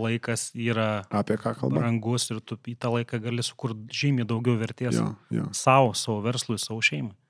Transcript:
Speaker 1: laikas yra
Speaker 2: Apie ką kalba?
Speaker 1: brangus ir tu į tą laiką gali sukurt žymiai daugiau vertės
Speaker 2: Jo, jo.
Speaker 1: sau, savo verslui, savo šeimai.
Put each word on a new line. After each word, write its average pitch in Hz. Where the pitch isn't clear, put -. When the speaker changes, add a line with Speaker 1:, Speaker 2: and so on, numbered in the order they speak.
Speaker 1:
laikas 113
yra 110
Speaker 2:
Apie 107
ką 117
kalba? 135
Speaker 1:
brangus 117
ir 110
tu -
į 120
tą 120
laiką 120
gali 120
sukurt 113
žymiai 131
daugiau 117
vertės 117
Speaker 2:
Jo, 110
jo. 117
Speaker 1:
sau, 131
savo 107
verslui, 120
savo 110
šeimai. 127